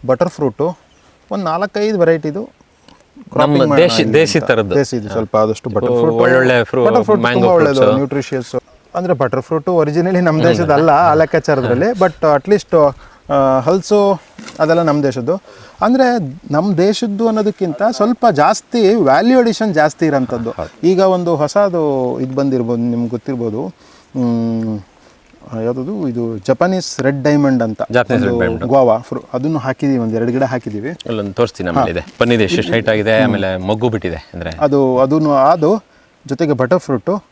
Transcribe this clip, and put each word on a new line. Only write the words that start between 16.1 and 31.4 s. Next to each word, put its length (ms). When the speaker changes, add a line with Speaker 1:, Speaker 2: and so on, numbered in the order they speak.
Speaker 1:
ನಮ್ಮ 260
ದೇಶದ್ದು 520
ಅನ್ನೋದಕ್ಕಿಂತ 640
ಸ್ವಲ್ಪ 420
ಜಾಸ್ತಿ 600
ವ್ಯಾಲ್ಯೂ 440
ಅಡಿಷನ್ 360
ಜಾಸ್ತಿ 320
ಇರೋಂಥದ್ದು. 440
Speaker 2:
ಹೌದು. 360
Speaker 1:
ಈಗ 140
ಒಂದು 360
ಹೊಸದು 840
ಇದು 140
ಬಂದಿರ್ಬೋದು, 480
ನಿಮ್ಗೆ 260
ಗೊತ್ತಿರ್ಬೋದು, 580
ಹ್ಮ್, 1120
ಆ, 80
ಯಾವ್ದದು 480
ಇದು, 300
ಜಪಾನೀಸ್ 640
ರೆಡ್ 220
ಡೈಮಂಡ್ 400
ಅಂತ 280
Speaker 2:
ಜಪಾನೀಸ್ 360
Speaker 1:
ಒಂದು 140
Speaker 2:
ರೆಡ್ 100
ಡೈಮಂಡ್. 180
Speaker 1:
ಗುವಾವಾ 300
ಫ್ರೂ-, 260
ಅದನ್ನು 240
ಹಾಕಿದೀವಿ, 400
ಒಂದ್ 160
ಎರಡು 180
ಗಿಡ 100
ಹಾಕಿದೀವಿ. 480
Speaker 2:
ಅಲ್ಲೊಂದು 420
ತೋರಿಸ್ತೀನಿ 360